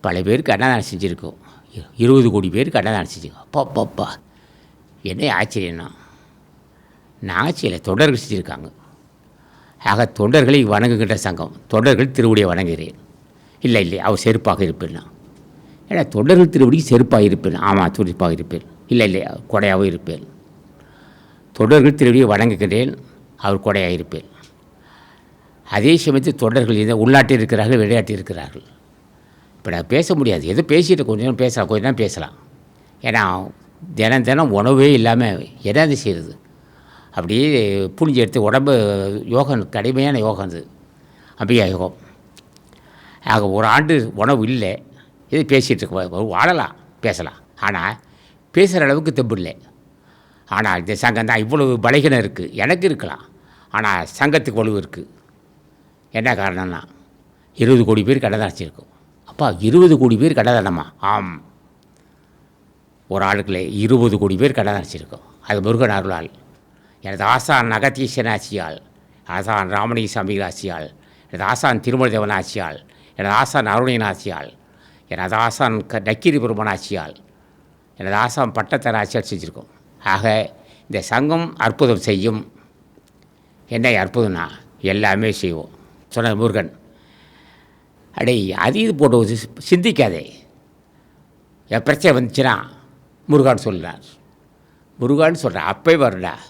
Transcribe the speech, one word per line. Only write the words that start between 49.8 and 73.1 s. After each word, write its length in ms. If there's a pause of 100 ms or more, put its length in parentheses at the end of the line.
ஆனா, 280
இந்த 200
சங்கம் 300
தான் 140
இவ்வளவு 380
பலகீனம் 400
இருக்கு. 360
எனக்கு 320
இருக்கலாம், 360 (480)
ஆனா 360 (140)
சங்கத்துக்கு 340
வலு 240
இருக்கு. 320 (1000)
என்ன 240
காரணம்னா, 480 (720)
இருபது 300
கோடி 180
பேர் 160
கடன் 200
அடைச்சிருக்கோம். 480 (380)
அப்பா, 240
இருபது 480
கோடி 200
பேர் 160
கடன் 320
தானம்மா? 200 (120)
ஆம், 440 (1700)
ஒரு 180
ஆளுக்குள்ளே 460
இருபது 460
கோடி 180
பேர் 160
கடன் 320
அடைச்சிருக்கோம். 380 (200)
அது 200
முருகன் 280
அருளால். 420 (720)
எனது 180
ஆசான் 480
அகத்தீசன் 580
ஆச்சியால், 520 (440)
ஆசான் 440
ராமலிங்க 440
சாமிகள் 380
ஆச்சியால், 420 (320)
எனது 180
ஆசான் 360
திருமலை 320
தேவன் 180
ஆச்சியால், 560 (300)